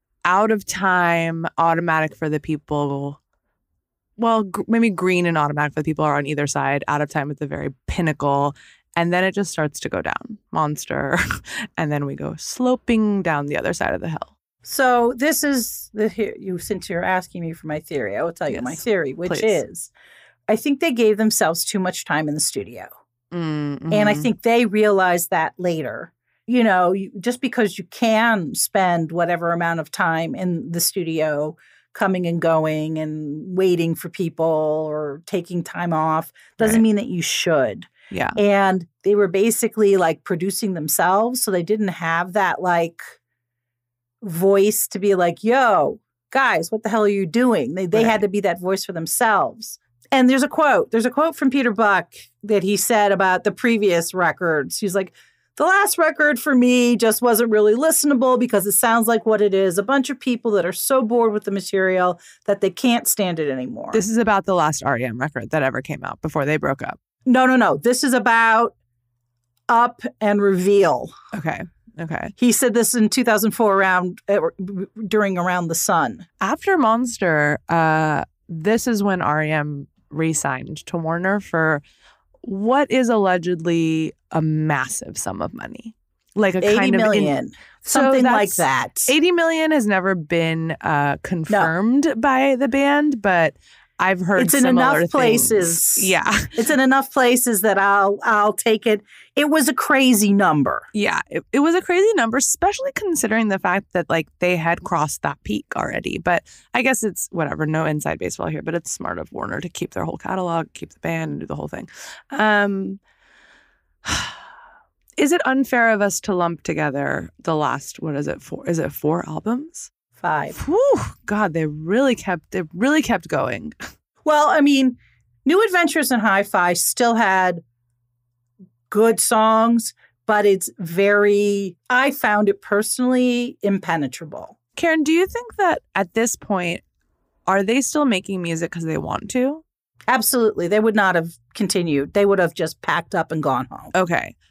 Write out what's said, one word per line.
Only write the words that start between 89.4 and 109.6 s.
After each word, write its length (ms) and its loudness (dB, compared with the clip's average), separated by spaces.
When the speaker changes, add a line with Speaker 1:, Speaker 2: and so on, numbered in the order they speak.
Speaker 1:
has 160 2
never 280 2
been, 640 -2
uh, 340 0
Speaker 2:
No. 80 -10
Speaker 1:
confirmed 920 2
by 380 2
the 120 0
band, 540 2
but 340 2
I've 220 2
heard 220 2
Speaker 2:
It's 120 2
in 100 4
Speaker 1:
similar 240 4
Speaker 2:
enough 120 2
Speaker 1:
things. 120 0
Speaker 2:
places. 920 2
Speaker 1:
Yeah. 280 0
Speaker 2:
It's 120 0
in 120 4
enough 320 2
places 480 2
that 160 2
I'll, 460 2
I'll 280 2
take 340 0
it. 160 2
It 120 2
was 200 2
a 40 0
crazy 600 4
number. 500 2
Speaker 1:
Yeah, 360 -2
it, 240 -6
it 60 2
was 160 2
a 60 2
crazy 340 2
number, 200 0
especially 580 -2
considering 540 -2
the 100 0
fact 360 -2
that, 160 -2
like, 180 -2
they 180 0
had 260 -2
crossed 380 -4
that 220 -6
peak 220 -6
already. 400 -6
But 260 -2
I 80 0
guess 220 0
it's 280 -6
whatever, 340 -4
no 200 -2
inside 340 -4
baseball 280 -6
here, 140 -8
but 140 -8
it's 160 -8
smart 260 -8
of 140 -12
Warner 300 -8